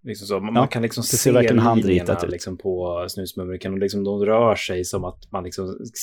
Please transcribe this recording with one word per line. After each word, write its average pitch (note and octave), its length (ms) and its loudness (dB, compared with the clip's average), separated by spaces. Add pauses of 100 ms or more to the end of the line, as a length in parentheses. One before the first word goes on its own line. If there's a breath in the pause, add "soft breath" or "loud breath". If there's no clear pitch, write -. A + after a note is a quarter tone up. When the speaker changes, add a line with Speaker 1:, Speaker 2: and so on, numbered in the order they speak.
Speaker 1:
Liksom G#2 240 -10
så. G2 140 0
Man, G#2+ 140 -4
Speaker 2:
Ja, B2 60 4
Speaker 1:
man C3 80 4
kan A#2 140 -2
liksom A#2 200 -4
Speaker 2:
det A2+ 40 -4
ser - 100 0
Speaker 1:
se C3 160 4
Speaker 2:
verkligen A#2+ 240 6
Speaker 1:
linjerna, A#2 140 6
Speaker 2:
handritat F2+ 540 2
ut. D2+ 60 -4
Speaker 1:
liksom, F2+ 280 -8
på F2+ 500 -2
Snusmumriken, F#2 640 -8
och G2 60 -4
liksom G2 260 0
de G2+ 200 0
rör A2 300 4
sig F2+ 300 -4
som F#2 200 -4
att - 280 -12
man F#2+ 120 -6
liksom F#2 340 -8 (240)